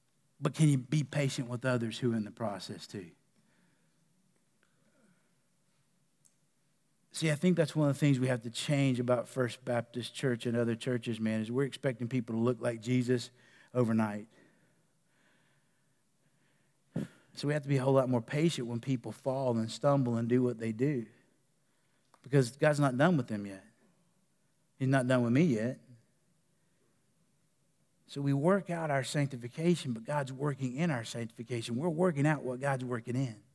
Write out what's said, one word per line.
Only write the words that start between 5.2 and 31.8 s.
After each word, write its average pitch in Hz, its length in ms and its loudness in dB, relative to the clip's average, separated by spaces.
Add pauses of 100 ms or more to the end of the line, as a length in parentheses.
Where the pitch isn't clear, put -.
See, 156 180 0
I 147 60 0
think 180 200 4
that's 160 180 0
one 151 140 4
of 139 60 2
the - 40 -6
things 139 220 4
we 127 80 0
have 123 140 -2
to 120 80 -8
change 139 500 0
about 120 300 0
First 123 340 -4
Baptist 120 500 -4
Church 120 300 -2
and 120 100 -2
other 117 200 2
churches, 117 440 -4
man, 110 220 0
is 110 100 -6
we're 131 140 0
expecting 123 420 -4
people 117 280 -4
to 113 80 0
look 123 180 2
like 117 220 -2
Jesus 123 480 0 (420)
overnight. 110 540 0 (3000)
So 143 120 -4
we 147 60 0
have 147 80 -2
to 139 60 -10
be 139 100 2
a 127 40 0
whole 135 120 4
lot 127 160 4
more 123 100 2
patient 151 460 -2
when 120 140 -6
people 120 320 -4
fall 131 440 -2
and 110 140 -2
stumble 131 480 2
and 117 100 -2
do 127 140 4
what 120 160 0
they 113 140 -4
do. 123 340 0 (1160)
Because 127 280 2
God's 151 300 2
not 127 180 2
done 165 180 6
with 127 120 0
them 104 180 -4
yet. 95 160 -12 (1160)
He's 131 100 -2
not 131 200 2
done 127 140 4
with 117 100 2
me 147 120 6
yet. 120 340 0 (2250)
So 143 120 -10
we 139 120 2
work 175 380 2
out 165 200 -4
our 139 120 2
sanctification, 139 880 0
but 110 120 -6
God's 143 280 -4
working 135 440 -4
in 170 140 0
our 120 140 -2
sanctification. 117 720 -8
We're 160 120 -2